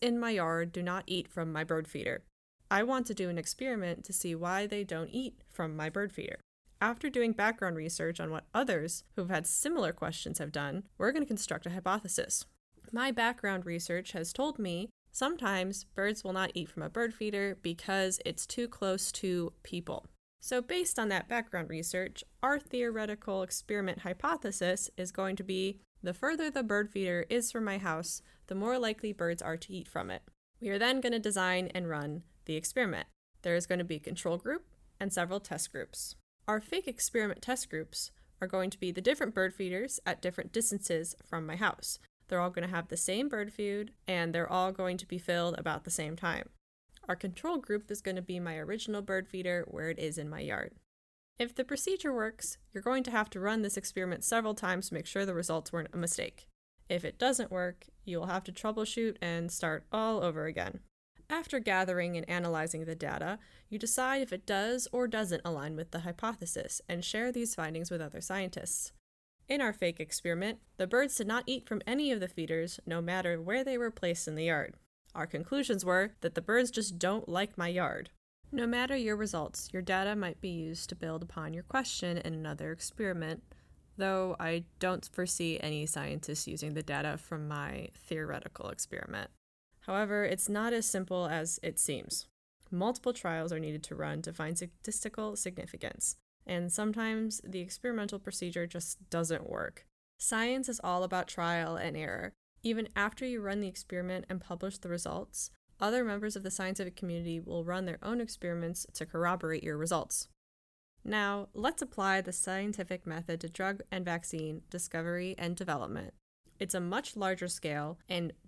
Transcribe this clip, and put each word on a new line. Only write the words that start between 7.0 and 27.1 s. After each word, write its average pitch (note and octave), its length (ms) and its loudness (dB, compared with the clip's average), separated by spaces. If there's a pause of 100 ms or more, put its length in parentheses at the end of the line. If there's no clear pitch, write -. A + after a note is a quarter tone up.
doing A#3 240 4
background G3+ 440 2
research E3 440 -2
on D#3+ 100 -2
what D#3+ 220 -4
others F#3 520 2 (100)
who've F#3 160 0
had E3+ 160 2
similar A#3 480 2
questions E3 440 -2
have D3+ 140 -4
done, C#3+ 300 -2 (160)
we're A3 140 4
gonna D4+ 120 2
construct G#3 400 -2
a F3 60 -4
hypothesis. F#3 760 0 (480)
My B3 180 2
background A3+ 540 2
research E3+ 480 -2
has E3+ 220 -4
told D4 240 0
me F#3 320 -2 (200)
sometimes G3 760 0
birds G#3 380 0
will F#3 120 -2
not F#3 180 2
eat F3 160 -4
from D#3+ 140 -6
a D#3+ 80 -4
bird A#3 240 0
feeder G3+ 480 0
because F#3+ 640 2
it's - 180 -2
too A#3+ 240 -2
close F#3+ 440 0
to F3 500 0
people. - 420 -4 (360)
So B3 200 0
based F4 380 0
on A3 100 4
that F#3+ 200 0
background A3+ 420 -2
research, F3 520 -4 (200)
our C#4+ 160 4
theoretical G#3+ 840 0
experiment F#3+ 580 -2
hypothesis F#3 1000 0
is F3+ 120 -4
going F#3+ 260 0
to G3 80 -4
be, F#3+ 340 0 (240)
"The F3+ 100 -2
further D#4 380 2
the C4+ 120 0
bird G#3 280 2
feeder F3+ 400 2